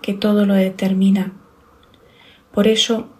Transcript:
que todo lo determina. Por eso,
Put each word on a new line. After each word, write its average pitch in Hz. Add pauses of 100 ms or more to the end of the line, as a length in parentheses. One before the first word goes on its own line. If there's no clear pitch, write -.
que 202
todo 208
lo 196
determina. 190 (1200)
Por 208
eso, 220